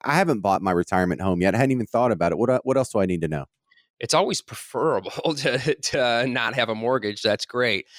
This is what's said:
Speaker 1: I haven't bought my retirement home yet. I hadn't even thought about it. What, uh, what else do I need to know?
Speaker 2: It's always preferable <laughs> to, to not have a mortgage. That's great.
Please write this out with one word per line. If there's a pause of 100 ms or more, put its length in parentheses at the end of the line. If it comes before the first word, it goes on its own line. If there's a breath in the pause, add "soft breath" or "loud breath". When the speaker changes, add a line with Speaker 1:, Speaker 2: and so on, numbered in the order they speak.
Speaker 1:
I
haven't
bought
my
retirement
home
yet.
I
hadn't
even
thought
about
it.
What,
uh,
what
else
do
I
need
to
know? (560 soft breath)
Speaker 2:
It's
always
preferable
<laughs>
to,
to
not
have
a
mortgage.
That's
great. (120 loud breath)